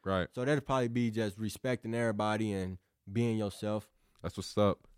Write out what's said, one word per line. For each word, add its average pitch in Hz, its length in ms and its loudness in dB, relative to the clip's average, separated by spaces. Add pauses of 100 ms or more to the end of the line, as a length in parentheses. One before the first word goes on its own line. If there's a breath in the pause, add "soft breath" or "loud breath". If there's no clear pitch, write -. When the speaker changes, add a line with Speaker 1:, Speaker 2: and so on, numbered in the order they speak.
Speaker 1:
Right. 95 280 2
Speaker 2:
So 123 120 -4
that'd 139 200 0
probably 131 220 2
be 117 240 0
just 107 260 -2
respecting 110 560 -4
everybody 107 600 0
and 92 240 -4 (340)
being 113 260 2
yourself. 104 520 -4 (320)
Speaker 1:
That's - 160 -6
what's - 200 -6
up. 101 300 4 (100)